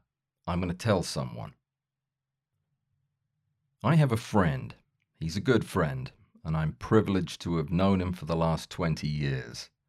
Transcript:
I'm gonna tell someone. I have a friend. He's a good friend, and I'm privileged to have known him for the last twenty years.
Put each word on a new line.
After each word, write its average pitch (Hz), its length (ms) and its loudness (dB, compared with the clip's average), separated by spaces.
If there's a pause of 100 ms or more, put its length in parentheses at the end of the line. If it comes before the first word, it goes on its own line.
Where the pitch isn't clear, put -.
(480)
I'm 87 100 -2
gonna 87 160 -2
tell 95 300 0
someone. 58 500 -8 (2250)
I 127 100 4
have 151 160 6
a 110 60 2
friend. 85 580 0 (460)
He's 80 160 -6
a 98 40 -2
good 110 240 2
friend, 69 460 -2 (340)
and 80 120 -2
I'm 78 160 0
privileged 95 680 2
to 85 160 0
have 78 120 -4
known 95 300 2
him 92 140 -2
for - 100 -10
the 82 100 -2
last 80 340 0
twenty 80 380 -2
years. - 640 -6 (180)